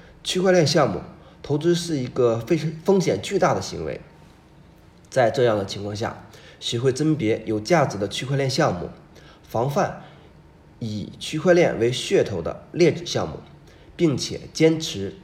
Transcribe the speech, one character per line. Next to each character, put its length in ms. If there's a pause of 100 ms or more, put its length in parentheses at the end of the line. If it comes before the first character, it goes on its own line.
(260)
区 160
块 100
链 160
项 240
目 100 (440)
投 120
资 160
是 260
一 100
个 320
非 180
常 140 (120)
风 160
险 220
巨 160
大 160
的 80
行 220
为。 160 (1080)
在 220
这 140
样 120
的 80
情 200
况 100
下， 320 (320)
学 220
会 100
甄 240
别 320
有 140
价 260
值 100
的 120
区 180
块 100
链 140
项 240
目， 160 (540)
防 260
范 320 (760)
以 400
区 180
块 160
链 240
为 140
噱 320
头 180
的 300
劣 200
质 140
项 220
目， 100 (560)
并 240
且 220 (120)
坚 280
持 440